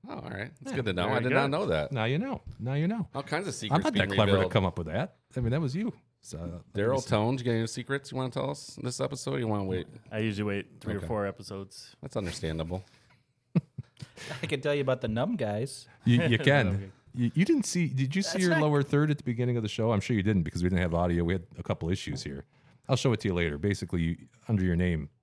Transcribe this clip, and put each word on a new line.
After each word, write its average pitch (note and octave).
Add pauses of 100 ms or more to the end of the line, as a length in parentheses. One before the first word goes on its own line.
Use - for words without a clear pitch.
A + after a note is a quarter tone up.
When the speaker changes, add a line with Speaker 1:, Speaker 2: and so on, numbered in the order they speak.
Speaker 1:
Oh, C#4
all -
right. G#2+ (120)
It's C4+
Speaker 2:
Yeah. B3
Speaker 1:
good B2+
to G2
know. F2
Speaker 3:
Very A#2+
Speaker 1:
I -
did A#2+
Speaker 3:
good. C#3
Speaker 1:
not C#3
know F3
that. D#2
Speaker 2:
Now A2+
you B2+
know. C4 (180)
Now B2
you D3+
know. G#3+
Speaker 1:
All C3+
kinds C#3+
of A2
secrets A2+
Speaker 2:
I'm G3
not D#4
Speaker 1:
being G2+
Speaker 2:
that G2
clever G2+
Speaker 1:
revealed. F#2+
Speaker 2:
to -
come G2
up F2+
with E2
that. G#2 (200)
I C3
mean, A#2
that D3
was C#3
you. G#3+ (300)
So, -
let E2+
me E2+ (140)
Speaker 1:
Daryl A#2+
Speaker 2:
see. -
Speaker 1:
Tone, A#2
did B2+
you A#2+
get A2+
any A2+
secrets C3+
you C3
wanna B2+
tell C#3
us -
this B2+
episode? C3+
Or C#3
you A2+
wanna G#2
wait? F#2 (240)
Speaker 3:
I A2
usually G#2+
wait G2+ (140)
three -
Speaker 1:
Okay. F#2+
Speaker 3:
or D#2+
four G#2
episodes. -
Speaker 1:
That's -
understandable. E2+ (720)
Speaker 4:
<laughs> -
I -
can C#3
tell D3
you D3
about C3
the A#2
Numb C3
Guys. A2 (160)
Speaker 2:
You, A#2+
you A#2+
Speaker 3:
<laughs> -
Speaker 2:
can. C3+
Speaker 3:
Okay. G2 (220)
Speaker 2:
You, A#2+
you E3
didn't D4+
see, F3
did C3+
you F#3+
see -
Speaker 4:
That's F#3+
Speaker 2:
your F3
Speaker 4:
not D#3+
Speaker 2:
lower D3
third D3
at D3
the -
beginning B2
of A2+
the G#2+
show? A2+
I'm G#2
sure -
you G2+
didn't G2
because E2+
we F2+
didn't F#2
have E2+
audio. E2+
We E2+
had F2+ (160)
a -
couple E2+
issues D#2+
here. C#2 (440)
I'll C3+
show B2+
it G#2+
to G#2+
you F2+
later. D#2+
Basically, F#2
you, E2 (300)
under G#2
your F2
name E2+ (140)